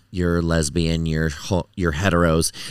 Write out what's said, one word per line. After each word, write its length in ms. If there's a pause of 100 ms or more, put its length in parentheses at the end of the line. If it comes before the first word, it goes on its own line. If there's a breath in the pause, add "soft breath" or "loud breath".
(100)
your 300
lesbian, 640
your 240
ho-, 460
your 180
heteros, 600 (180 loud breath)